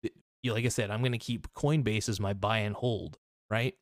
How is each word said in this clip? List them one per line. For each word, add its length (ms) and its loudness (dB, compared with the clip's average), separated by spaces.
Y-, 80 -4
you, 100 0
like 120 0
I 40 4
said, 220 0
I'm 100 -2
gonna 160 0
keep 360 -4
Coinbase 560 2
as 100 0
my 140 0
buy 260 2
and 160 0
hold, 420 -2
right? 320 0